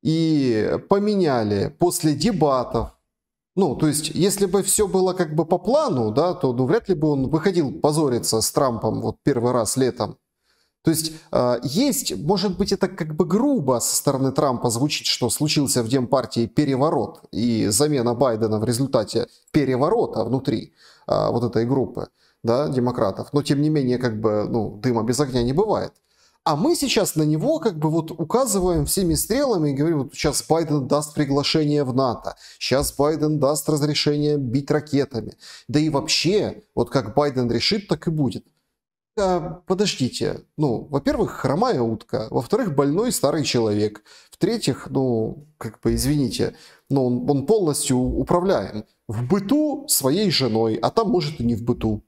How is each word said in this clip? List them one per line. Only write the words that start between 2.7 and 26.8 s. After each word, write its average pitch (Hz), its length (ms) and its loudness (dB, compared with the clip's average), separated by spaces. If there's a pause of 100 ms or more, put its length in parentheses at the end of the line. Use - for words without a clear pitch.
Ну, 175 200 0
то 156 120 0
есть, - 280 -2
если 196 300 2
бы 190 160 0
всё 196 260 0
было 185 260 0
как 165 220 -2
бы 160 100 0
по 180 120 2
плану, 190 540 0
да, 160 220 2
то, 131 200 0
ну, 127 120 0
вряд 208 240 0
ли 185 60 4
бы 151 140 0
он 135 200 0
выходил 160 500 0
позориться 139 600 2
с - 120 -2
Трампом 113 500 0
вот 110 220 -4
первый 127 280 2
раз 120 260 0
летом. 123 400 0 (640)
То 160 100 2
есть, 160 200 -2 (200)
а, 123 300 2
есть, 185 560 -2
может 180 400 -2
быть, 196 140 -2
это 196 160 0
как 156 280 -6
бы 180 100 -10
грубо 180 560 0
со - 140 -4
стороны 135 360 0
Трампа 131 380 0
звучит, 120 380 -2
что - 220 0
случился 147 540 0
в 110 60 -4
Демпартии 123 560 0
переворот 139 760 0 (120)
и 110 340 0
замена 131 460 2
Байдена 113 460 0
в 107 40 -2
результате 117 640 0 (240)
переворота 139 720 2
внутри, 113 480 -2 (340)
а, 104 260 0
вот 113 120 0
этой 113 220 0
группы, 123 420 -2 (360)
да, 123 260 0
демократов. 120 640 -2
Но, 143 100 0
тем 143 180 0
не 151 80 2
менее, 131 280 0
как 117 240 -4
бы, 107 280 0
ну, 101 320 -4
дыма 117 220 0
без 120 160 -2
огня 127 240 0
не 123 80 0
бывает. 180 400 0 (540)
А 156 100 2
мы 269 200 2
сейчас 220 420 0